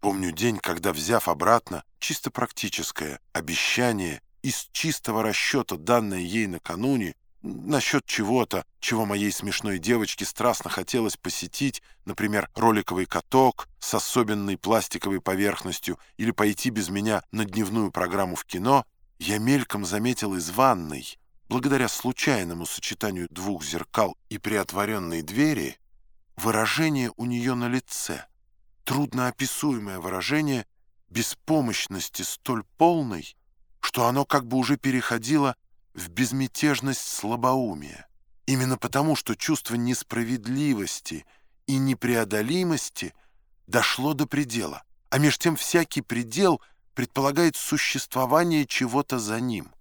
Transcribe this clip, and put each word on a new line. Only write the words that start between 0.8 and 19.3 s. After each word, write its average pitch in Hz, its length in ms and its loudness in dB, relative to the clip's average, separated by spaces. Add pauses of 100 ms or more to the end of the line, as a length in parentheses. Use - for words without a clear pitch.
взяв 87 360 2
обратно 90 560 2 (140)
чисто - 320 -6
практическое - 880 -4 (120)
обещание 85 880 0 (220)
из - 300 -4
чистого 113 500 -2
расчёта, 110 540 0
данное 98 420 2
ей 98 280 -2
накануне, 95 680 -2 (280)
насчёт 127 600 0
чего-то, 107 600 0 (160)
чего 110 240 0
моей 101 260 0
смешной 98 480 -4
девочке 104 460 0
страстно 110 460 0
хотелось 110 460 -2
посетить, - 680 -6 (220)
например, 104 500 -2
роликовый 101 520 2
каток 127 600 2 (100)
с - 160 -6
особенной 104 640 0
пластиковой 98 640 0
поверхностью 95 800 -2 (180)
или - 140 -2
пойти 104 400 2
без 104 180 -2
меня 101 420 0
на 107 140 -2
дневную 101 480 -2
программу 90 440 0
в - 80 -8
кино, 120 400 2 (340)
я 101 200 0